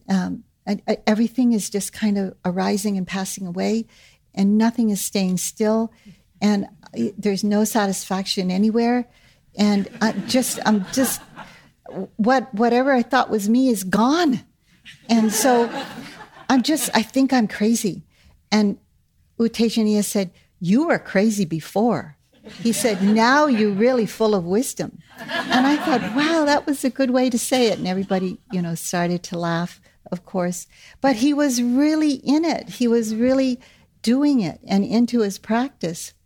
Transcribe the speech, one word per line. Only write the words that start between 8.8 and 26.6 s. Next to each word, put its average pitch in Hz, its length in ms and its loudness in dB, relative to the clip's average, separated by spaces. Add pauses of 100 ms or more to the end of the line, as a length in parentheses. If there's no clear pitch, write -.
And 202 320 2 (120)
I 214 120 0
just, - 520 -2
I'm 208 280 2
just, - 280 -2 (960)
what, 240 380 0
whatever 240 380 2
I 240 100 2
thought 247 280 0
was 202 180 -2
me 254 200 4
is 202 140 0
gone. 240 600 2 (640)
And 220 240 2
so 240 360 2 (800)
I'm 269 140 4
just, 302 320 0
I 226 80 2
think 269 300 0
I'm 233 160 2
crazy." 220 560 -2 (480)
And 208 260 2 (600)
U 233 100 2
Tejaniya 214 560 0
said, 196 260 -4 (300)
"You 214 260 2
were 254 120 2
crazy 202 460 0
before." 160 720 -2 (460)
He 226 100 0
said, 202 300 0
"Now 233 440 4
you're 214 260 2
really 233 340 2
full 214 280 0
of 180 100 0
wisdom." 190 540 -4 (200)
And - 480 -2
I 294 100 2
thought, 233 380 -2
"Wow, 311 320 2
that 285 200 2